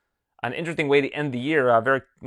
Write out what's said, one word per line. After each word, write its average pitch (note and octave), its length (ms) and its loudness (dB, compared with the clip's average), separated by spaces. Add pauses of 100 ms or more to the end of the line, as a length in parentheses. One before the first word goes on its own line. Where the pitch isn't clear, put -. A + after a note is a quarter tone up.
(440)
an A#2+ 100 -6
interesting D#3+ 340 -4
way C#3+ 140 4
to C3+ 80 -4
end D3 240 -4
the B2 60 -6
year, C3 320 2
uh, A2+ 100 6
very, C3 200 0 (260)